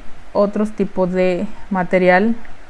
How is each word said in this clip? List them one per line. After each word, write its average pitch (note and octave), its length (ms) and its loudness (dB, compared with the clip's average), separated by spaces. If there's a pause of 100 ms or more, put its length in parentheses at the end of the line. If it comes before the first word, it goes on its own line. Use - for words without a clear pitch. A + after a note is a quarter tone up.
(340)
otros G#3 380 0
tipos F#3 380 -2
de F#3 360 0 (240)
material F#3 640 4 (340)